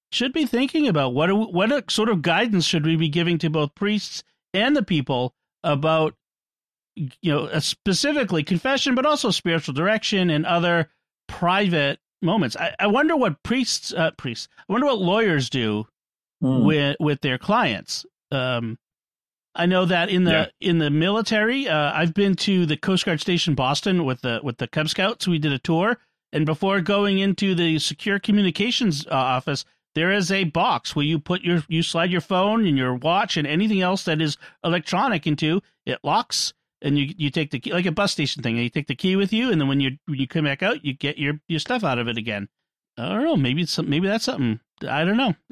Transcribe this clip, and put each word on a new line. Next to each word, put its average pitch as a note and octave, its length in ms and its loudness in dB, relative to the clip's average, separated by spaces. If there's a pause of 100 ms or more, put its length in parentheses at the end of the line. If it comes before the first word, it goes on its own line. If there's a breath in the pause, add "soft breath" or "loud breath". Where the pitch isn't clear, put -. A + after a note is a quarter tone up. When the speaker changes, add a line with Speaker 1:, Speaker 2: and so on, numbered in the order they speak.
(120)
Speaker 1:
should C4 220 -2
be D#4 120 0
thinking C4+ 420 0
about C#3+ 260 2
what, D3+ 140 2
do, G3 80 4
what A3 560 0
sort A3 180 0
of F#3+ 120 0
guidance F3 440 2
should D#3 200 0
we E3 100 2
be D#3+ 140 2
giving E3+ 300 0
to E3 100 0
both D3+ 260 -2
priests - 480 -4 (300)
and A#3+ 220 2
the C4+ 80 2
people B2+ 500 -2 (300)
about, D#3 500 0 (800)
you C#3+ 140 -6 (240)
know, D3 120 0
uh, - 140 -4
specifically G3+ 840 0
confession, B3+ 520 0
but B3+ 100 2
also D4 260 2
spiritual E3 420 -2
direction F#3 560 0
and D#3 160 0
other E3+ 440 2 (380)
private F3 720 0 (220)
moments. F3+ 340 0
I, - 240 -6
I G3 80 2
wonder D4+ 300 4
what A#3 260 0
priests, - 500 -2
uh, D#3+ 180 0
priests, - 360 -10 (100)
I - 140 -8
wonder B3 160 2
what B3 120 0
lawyers F3+ 500 2
do G#2+ 380 -2 (520)
Speaker 2:
Hmm. C3 260 2
Speaker 1:
with, C#3+ 340 2
with D3 220 0
their B2+ 180 -2
clients. G3 640 -2 (260)
Um, B2 460 -4 (800)
I E3+ 100 0
know F#3 200 4
that F3 240 0
in F#3 140 4
the, F3 80 4
Speaker 2:
Yeah. D#3+ 140 4 (160)
Speaker 1:
in F3 160 2
the D3+ 140 2
military, G#3+ 760 0
uh, D3+ 280 0
I've D#3+ 180 0
been G3 220 2
to F3+ 320 2
the D3 100 -2
Coast - 300 0
Guard E3 120 0
Station E3+ 360 0
Boston D3 500 0
with B2+ 160 -2
the, A#2 220 -2
with C3 160 -4
the B2 80 -6
Cub D#3 200 -4
Scouts. G3 400 -2
We F3 120 2
did D3 120 0
a C3+ 60 -2
tour, F3+ 400 0 (340)
and D3+ 140 0
before F#3+ 360 0
going G3+ 360 2
into G3 380 0
the E3 240 0
secure G3 400 -2
communications, G3+ 880 0
uh, - 80 -2
office, C3 500 -2 (300)
there E3 160 2
is G3 200 0
a G3 120 0
box E3+ 520 -2
where C#3+ 100 0
you D#3+ 120 2
put F3+ 240 -4
your, F3 260 0
you E3 140 0
slide E3+ 300 0
your F3+ 100 0
phone G#3 460 2
and C#3+ 100 4
your B2+ 160 0
watch E3 420 0
and D3 120 -2
anything F#3+ 340 2
else F#3 220 0
that D#3+ 180 0
is D3+ 160 -2 (260 loud breath)
electronic F3 640 0
into. D#3+ 360 0 (260)
It B2+ 160 -4
locks, - 500 -2 (300)
and C#3+ 160 2
you, C#3+ 180 -2
you C#3+ 140 -2
take D3+ 180 -2
the C#3 100 -6
key, - 140 -8
like F3 140 0
a F3 40 0
bus G3+ 200 0
station - 320 -4
thing, A#2 140 0
and A#2+ 60 0
you A#2+ 60 -2
take D3 160 -4
the - 100 -4
key F#3 200 0
with G3 180 0
you, A#3+ 180 0
and F3 80 2
then C#3 80 2
when C#3 120 0
you, C3+ 260 -2
when C#3+ 140 -4
you C3+ 80 -2
come D#3+ 180 -2
back C#3 160 -2
out, A3 240 -2
you - 80 -4
get C#3 240 -6
your, D3+ 300 -2
your D#3+ 120 -2
stuff B3 240 -4
out C3+ 140 0
of A#2+ 100 -2
it A#2 120 -4
again. G#2+ 280 -6 (480)
I A#2+ 140 -6
don't G#3+ 140 -2
know. D#4+ 120 2
Maybe C#3+ 280 2
it's D#3+ 80 -6
some, - 180 -4
maybe D#3+ 180 0
that's G#3+ 180 -2
something. A#2 340 -2 (280)
I C#3 160 -2
don't G3 140 0
know. A#3+ 160 2 (180)